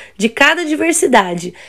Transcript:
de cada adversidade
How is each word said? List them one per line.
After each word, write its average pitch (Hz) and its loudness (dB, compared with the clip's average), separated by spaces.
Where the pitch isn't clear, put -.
de 226 2
cada 311 2
adversidade 247 0